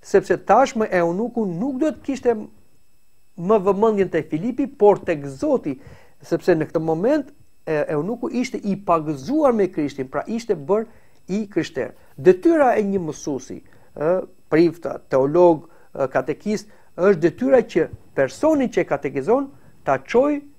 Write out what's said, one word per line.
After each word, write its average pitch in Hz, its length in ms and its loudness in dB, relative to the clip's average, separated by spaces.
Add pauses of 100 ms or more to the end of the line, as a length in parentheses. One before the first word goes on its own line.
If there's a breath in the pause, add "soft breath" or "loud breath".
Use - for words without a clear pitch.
Sepse 190 360 0
tashmë 220 500 2 (100)
eunuku 202 480 -2
nuk 208 360 -4
do 311 100 0
të - 100 -12
kishte 247 340 -2 (1000)
më 196 280 2
vëmendjen 202 460 0
tek 160 180 -4
Filipi, 233 380 -4
por 202 380 4
tek 151 200 -4
Zoti, 143 520 -4 (440 soft breath)
sepse 170 340 0
në 156 140 -2
këtë 160 140 -2
moment, 208 460 0 (360)
e, 160 120 -2 (180)
eunuku 196 360 -4 (100)
ishte - 160 -6
i 196 180 -4
pagëzuar 170 800 0
me 196 160 2
Krishtin, 139 380 -6
pra 143 180 -6
ishte 220 280 -4
bërë 190 320 -4 (440 soft breath)
i 208 180 -4
krishter. 135 440 -6 (240 soft breath)
Detyra 240 600 4
e 220 80 0
një 196 220 -2
mësuesi, - 540 -8 (340 soft breath)
ë, 151 160 -2 (400)
prifta, 156 460 0 (120)
teolog, 147 580 4 (260 soft breath)
ë, 139 180 -2
katekist, 147 580 -4 (280 soft breath)
është 180 240 2
detyra 247 420 2
që 170 240 0 (300)
personi 269 520 0
që 180 140 0
e - 60 -4
katekizon 151 600 -2 (380 soft breath)
ta 135 100 2
çojë 285 440 0 (180)